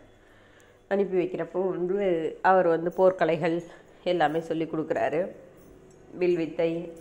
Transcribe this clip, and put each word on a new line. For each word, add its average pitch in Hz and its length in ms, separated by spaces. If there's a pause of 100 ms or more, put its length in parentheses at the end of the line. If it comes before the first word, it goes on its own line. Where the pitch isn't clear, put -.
(880)
அனுப்பி 185 360
வைக்கிறப்போ 180 460
வந்து 180 720
அவர் 185 240
வந்து 165 300
போர்க்கலைகள் 170 680 (420)
எல்லாமே 165 360
சொல்லி 160 240
கொடுக்குறாரு. 156 680 (840)
வில்வித்தை, 165 880